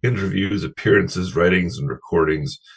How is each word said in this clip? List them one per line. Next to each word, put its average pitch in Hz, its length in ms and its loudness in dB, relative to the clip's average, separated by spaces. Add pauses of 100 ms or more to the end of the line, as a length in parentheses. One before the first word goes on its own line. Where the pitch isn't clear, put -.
interviews, 98 640 -2
appearances, 90 720 0
writings, 87 420 2
and 69 120 -4
recordings 78 680 -2 (180)